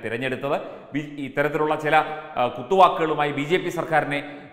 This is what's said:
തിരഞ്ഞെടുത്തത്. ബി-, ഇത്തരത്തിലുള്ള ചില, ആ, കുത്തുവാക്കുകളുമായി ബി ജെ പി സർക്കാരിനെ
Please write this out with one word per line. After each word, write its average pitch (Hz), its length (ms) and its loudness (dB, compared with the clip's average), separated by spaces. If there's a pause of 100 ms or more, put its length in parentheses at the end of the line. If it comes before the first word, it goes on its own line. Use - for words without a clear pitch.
തിരഞ്ഞെടുത്തത്. 131 560 -2 (340)
ബി-, 147 260 -8
ഇത്തരത്തിലുള്ള 151 600 0
ചില, 151 240 4 (320)
ആ, 123 100 2
കുത്തുവാക്കുകളുമായി 156 840 4
ബി 139 100 -2
ജെ 151 140 2
പി 170 120 0
സർക്കാരിനെ 147 840 -2